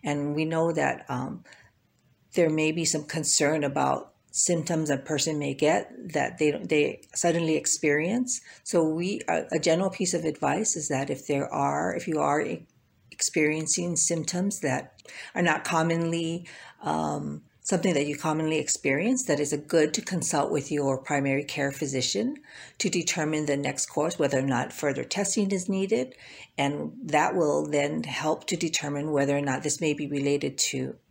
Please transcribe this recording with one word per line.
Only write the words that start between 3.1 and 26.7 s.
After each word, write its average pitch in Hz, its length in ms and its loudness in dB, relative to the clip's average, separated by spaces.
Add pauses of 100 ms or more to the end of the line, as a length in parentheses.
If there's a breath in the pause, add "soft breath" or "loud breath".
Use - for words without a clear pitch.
about 135 500 0 (200)
symptoms 160 540 0
a 143 80 2
person 151 420 -2
may 139 140 -2
get 151 400 2 (200)
that 131 260 -2
they, 151 120 4
they 147 520 0 (120)
suddenly 165 420 2
experience. 175 840 0 (240 loud breath)
So 170 240 2
we, 175 400 -2
a, 165 240 0
a - 60 0
general 175 320 2
piece 180 240 -2
of 160 100 -2
advice 151 500 0
is 151 140 -6
that 139 220 -2
if 135 160 -6
there 139 260 -2
are, 147 420 0
if 180 140 -6
you 156 100 0
are 147 220 2
e-, - 260 -6 (440)
experiencing 160 840 0
symptoms 175 640 0
that - 340 -2 (400 loud breath)
are 180 80 2
not 156 220 2
commonly, 165 840 0 (340 loud breath)
um, 151 600 -2 (220)
something 185 280 2
that 147 140 2
you 147 100 -4
commonly 156 420 0
experience, 180 680 0
that 147 120 2
is 147 140 0
a 147 60 -2
good 156 360 4
to - 60 -2
consult 160 500 0
with 147 220 -2
your 139 240 2
primary 139 480 0
care 143 260 -2
physician 143 640 -2 (440 loud breath)
to 196 100 0
determine 156 560 0
the 147 120 2
next 139 300 -2
course, 147 320 -2
whether 139 200 2
or 135 180 2
not 117 160 -2
further 135 320 -2
testing 196 460 0
is 185 180 -2
needed. 220 460 0 (420 loud breath)
And 147 360 -2 (120)